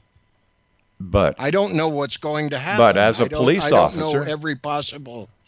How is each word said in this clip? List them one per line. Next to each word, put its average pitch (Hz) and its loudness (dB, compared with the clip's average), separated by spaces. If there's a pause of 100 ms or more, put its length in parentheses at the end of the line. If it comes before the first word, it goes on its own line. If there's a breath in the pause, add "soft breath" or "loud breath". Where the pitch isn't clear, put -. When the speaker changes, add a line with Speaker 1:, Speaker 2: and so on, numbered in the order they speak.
(960)
Speaker 1:
But 92 0
Speaker 2:
I 139 -4
don't 196 0
know 160 0
what's 143 -4
going 151 -4
to 143 -6
happen. 170 -4
Speaker 1:
But 113 6
as 107 4
a 120 2
Speaker 2:
I - 0
don't, - -6
Speaker 1:
police 156 2
Speaker 2:
I 147 2
don't 98 4
know 156 -2
Speaker 1:
officer, 143 -4
Speaker 2:
every 151 -6
possible 135 -8 (200)